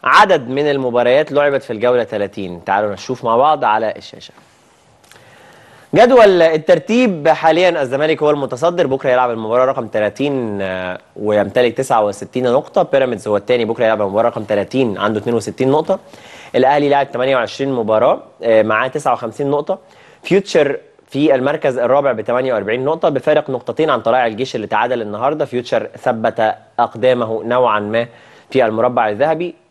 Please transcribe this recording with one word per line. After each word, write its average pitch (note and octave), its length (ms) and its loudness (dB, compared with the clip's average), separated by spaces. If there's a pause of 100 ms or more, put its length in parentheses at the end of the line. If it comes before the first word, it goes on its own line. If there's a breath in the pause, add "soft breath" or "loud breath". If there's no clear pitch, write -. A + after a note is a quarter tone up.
عدد D#3+ 440 4
من C#3+ 220 -2
المباريات C3 600 0
لعبت C#3 300 0
في - 100 -10
الجولة A#2+ 320 0
تلاتين. G2 600 -8
تعالوا G2+ 280 0
نشوف B2 320 -10
مع A2+ 120 0
بعض C#3+ 280 2
على A2 320 0
الشاشة. - 360 -20 (1600 loud breath)
جدول G#3+ 480 6
الترتيب E3 880 2
حاليًا E3 540 2
الزمالك C#3+ 400 -2
هو D3+ 80 2
المتصدر، D3 560 -2
بكرة C3+ 240 -2
يلعب B2 200 2
المباراة A2+ 340 0
رقم B2+ 220 -2
تلاتين، G#2+ 760 -2
آه، F#2 360 -6 (180)
ويمتلك G#2 600 0
تسعة B2 280 2
وستين A#2+ 480 -4
نقطة. D#3 300 0
بيراميدز B2+ 460 -2
هو G#2 80 0
الثاني، A#2+ 280 0
بكرة A2+ 200 -2
يلعب A2 180 2
المباراة G#2 260 0
رقم A2 160 -6
تلاتين، G#2 540 -2
عنده G#2 220 -2
اتنين A#2+ 160 -2
وستين A2+ 340 -2
نقطة. E3 280 0 (560 loud breath)
الأهلي C#3+ 340 2
لاعب C#3 240 0
تمانية C3 240 0
وعشرين C3+ 360 -4
مباراة، A#2 480 2 (220)
آه، A2 200 4
معاه A2 260 0
تسعة C#3+ 240 -2
وخمسين A#2+ 380 -4
نقطة. D3+ 280 -2 (440 loud breath)
فيوتشر D#3 560 0 (320)
في C#3+ 240 2
المركز C3+ 440 0
الرابع C3 340 2
بتمانية B2 420 -2
وأربعين A2 300 -2
نقطة، E3 240 -2
بفارق D3+ 420 0
نقطتين D3+ 400 -4
عن B2 100 2
طلائع A#2+ 260 2
الجيش A2+ 300 -6
اللي G#2 100 -6
تعادل A#2 360 -2
النهاردة. B2 420 -4
فيوتشر A#2+ 440 -4 (140)
ثبت A2+ 520 0 (240)
أقدامه A#2 680 0
نوعًا A#2 360 2
ما A2 260 -2 (440 loud breath)
في C3 140 2
المربع A2+ 440 0
الذهبي. D#3 460 -2 (160)